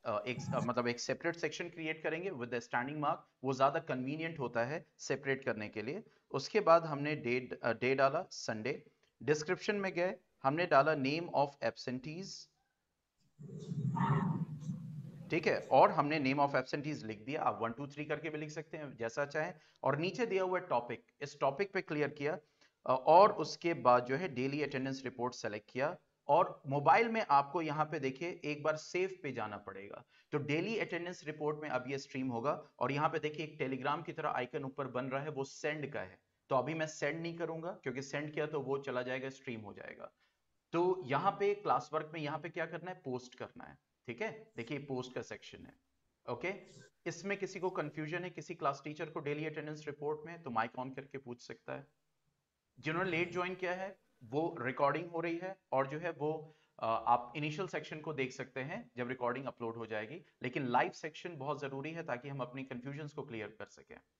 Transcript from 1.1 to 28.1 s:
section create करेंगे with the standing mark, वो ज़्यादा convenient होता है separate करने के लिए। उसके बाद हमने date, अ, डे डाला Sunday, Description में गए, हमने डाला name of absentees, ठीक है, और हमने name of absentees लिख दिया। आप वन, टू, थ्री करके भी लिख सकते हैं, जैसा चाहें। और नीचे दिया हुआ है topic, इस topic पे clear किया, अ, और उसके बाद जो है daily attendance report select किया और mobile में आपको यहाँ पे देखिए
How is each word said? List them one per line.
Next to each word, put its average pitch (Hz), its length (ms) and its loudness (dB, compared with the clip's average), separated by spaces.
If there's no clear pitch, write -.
section 165 320 -4
create 160 340 -6
करेंगे 170 280 -2
with 120 200 -6
the 120 100 0
standing 135 380 -2
mark, 151 200 0
वो 135 80 2
ज़्यादा 139 280 4
convenient 147 580 -4
होता 117 260 2
है 156 200 -4
separate 135 460 0
करने 107 240 -2
के 104 140 -4
लिए। 160 220 -4
उसके 139 300 2
बाद 165 240 8
हमने 147 320 0
date, 123 440 -2
अ, 120 120 2
डे 123 220 4
डाला 139 360 4
Sunday, 113 600 -4
Description 156 540 2
में 190 160 0
गए, 175 220 2
हमने 156 240 4
डाला 151 260 8
name 147 440 0
of 139 140 4
absentees, 151 680 -4
ठीक 160 160 0
है, 135 120 4
और 160 180 10
हमने 156 300 4
name 139 260 4
of 139 80 0
absentees 139 500 0
लिख 107 160 -6
दिया। 135 220 -4
आप 110 200 2
वन, 117 100 0
टू, 143 140 -6
थ्री 143 180 -8
करके 151 260 -4
भी 151 80 -6
लिख 156 120 -6
सकते 160 260 -10
हैं, 143 200 -8
जैसा 117 300 -2
चाहें। 156 280 -2
और 139 160 4
नीचे 190 280 0
दिया 190 160 2
हुआ 185 180 2
है 180 60 -12
topic, 120 380 -2
इस 143 200 -8
topic 147 320 2
पे 185 80 0
clear 147 280 0
किया, 147 300 -2
अ, 127 60 4
और 160 400 10
उसके 165 420 0
बाद 123 320 8
जो 131 100 2
है 180 120 -2
daily 139 340 0
attendance 135 420 -2
report 120 300 -2
select 107 360 -6
किया 147 260 0
और 175 380 6
mobile 156 420 6
में 226 220 2
आपको 143 320 6
यहाँ 151 220 2
पे 151 140 -2
देखिए 143 460 -2